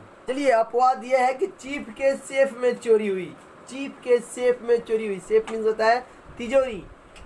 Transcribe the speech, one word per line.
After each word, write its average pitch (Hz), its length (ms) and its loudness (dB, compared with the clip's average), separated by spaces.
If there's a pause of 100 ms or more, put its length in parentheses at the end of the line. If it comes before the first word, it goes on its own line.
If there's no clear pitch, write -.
(280)
चलिए, 262 240 0
अपवाद 233 520 2
यह 254 220 2
है 262 80 2
कि 269 140 -2
चीफ 269 420 -10
के 269 260 0
safe 269 420 0
में 247 200 0
चोरी 214 300 2
हुई, 180 260 -4 (360)
चीफ 269 340 -10
के 240 160 4
safe 247 420 -2
में 233 200 2
चोरी 220 260 -2
हुई, 190 120 -6
safe 220 320 0
means 220 140 -4
होता 220 200 0
है 240 200 2 (320)
तिजोरी। 240 460 -2 (420)